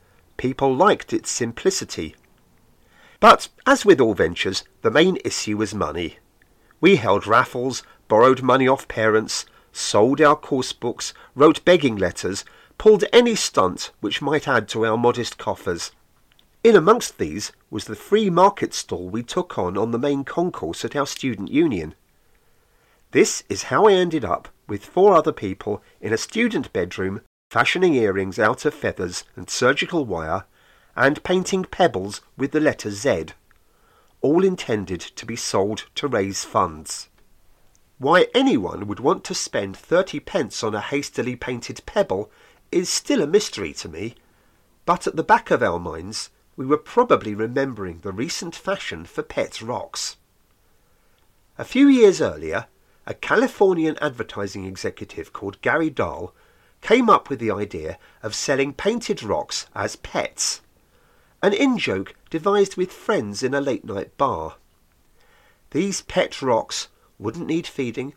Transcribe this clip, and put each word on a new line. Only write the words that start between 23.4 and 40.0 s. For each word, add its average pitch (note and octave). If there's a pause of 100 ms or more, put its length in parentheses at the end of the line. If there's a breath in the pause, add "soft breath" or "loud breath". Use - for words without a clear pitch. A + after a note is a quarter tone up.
is -
how C3+
I G#3
ended E3+
up D#2+ (180)
with G#2
four G3
other D#3+
people G2+ (180 soft breath)
in G#2
a A2
student G#3+
bedroom, F#2+ (300)
fashioning E3
earrings F#2+
out A#2
of D3
feathers F2+ (100)
and F2+
surgical C#3+
wire, F2 (500 soft breath)
and C3+
painting F#3
pebbles G#2 (140)
with C3+
the D#3
letter C3+
Z, G2+ (960)
all D#3+
intended G#2
to -
be A#2
sold G#2
to -
raise G2
funds. D#2+ (880)
Why E3
anyone G#2
would G2+
want F3+
to F3+
spend G2
thirty E3+